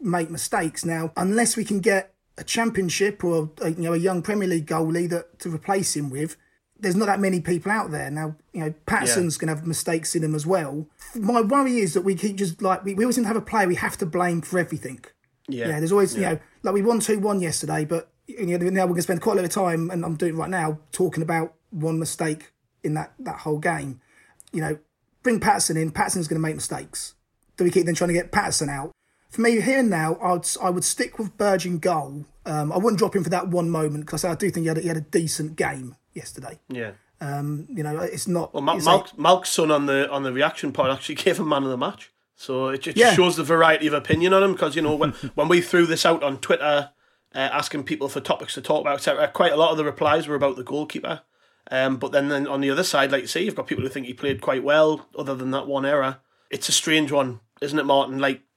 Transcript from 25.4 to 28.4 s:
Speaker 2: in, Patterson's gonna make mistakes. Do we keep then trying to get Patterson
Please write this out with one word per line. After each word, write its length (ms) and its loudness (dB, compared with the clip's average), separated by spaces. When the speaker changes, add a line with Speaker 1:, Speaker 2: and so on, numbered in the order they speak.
Speaker 2:
in, 140 0
Patterson's 380 -2
gonna 100 0
make 160 -2
mistakes. 580 -10
Do 80 2
we 60 4
keep 140 4
then 100 0
trying 120 0
to 60 0
get 180 -2
Patterson 380 0